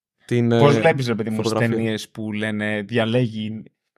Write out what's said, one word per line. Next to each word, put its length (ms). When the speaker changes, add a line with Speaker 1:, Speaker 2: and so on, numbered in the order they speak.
Speaker 1:
την, 240
Speaker 2:
Πώς 280
Speaker 1:
ε, 40
Speaker 2:
βλέπεις, 260
ρε 80
παιδί 160
μου, 60
στις 120
Speaker 1:
φωτογραφία. 280
Speaker 2:
ταινίες 320
που 240
λένε, 540
διαλέγει 760